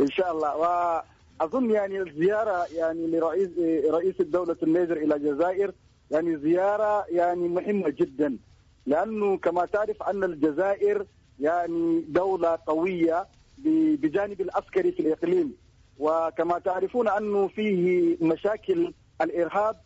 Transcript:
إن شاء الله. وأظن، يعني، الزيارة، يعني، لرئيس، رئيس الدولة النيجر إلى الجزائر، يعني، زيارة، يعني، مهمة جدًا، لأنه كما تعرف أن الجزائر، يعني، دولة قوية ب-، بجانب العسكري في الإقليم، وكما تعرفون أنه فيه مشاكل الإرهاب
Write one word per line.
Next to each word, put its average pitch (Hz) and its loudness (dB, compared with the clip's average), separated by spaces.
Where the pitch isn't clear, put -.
إن 139 2
شاء 180 0
الله. 151 -2
وأظن، 175 -2
يعني، 196 0
الزيارة، 180 0
يعني، 165 -2
لرئيس، 165 0
رئيس 175 0
الدولة 165 -2
النيجر 165 2
إلى 151 0
الجزائر، 170 0
يعني، 160 0
زيارة، 202 0
يعني، 175 0
مهمة 180 -2
جدًا، 143 -2
لأنه 196 0
كما 175 0
تعرف 208 -2
أن 190 -2
الجزائر، 190 0
يعني، 165 0
دولة 170 0
قوية 165 0
ب-، 311 2
بجانب 208 -2
العسكري 359 -2
في 359 -6
الإقليم، 330 0
وكما 165 0
تعرفون 190 0
أنه 202 0
فيه 180 2
مشاكل 170 0
الإرهاب 175 0